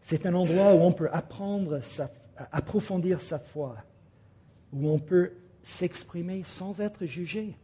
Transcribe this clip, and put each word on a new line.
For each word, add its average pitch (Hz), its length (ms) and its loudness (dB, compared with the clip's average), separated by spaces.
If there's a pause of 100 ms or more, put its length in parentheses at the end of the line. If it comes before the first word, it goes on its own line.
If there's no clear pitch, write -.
C'est 160 240 -2
un 175 80 2
endroit 185 400 6
où - 40 10
on 175 140 8
peut - 180 0
apprendre, 190 680 -4
sa, 135 300 -8 (420)
approfondir 185 680 0
sa 156 180 -8
foi, 139 380 -8 (960)
où 139 160 -2
on 151 100 4
peut 180 340 2 (300)
s'exprimer 180 800 -8
sans 196 360 -12
être 208 240 -6
jugé 175 600 -8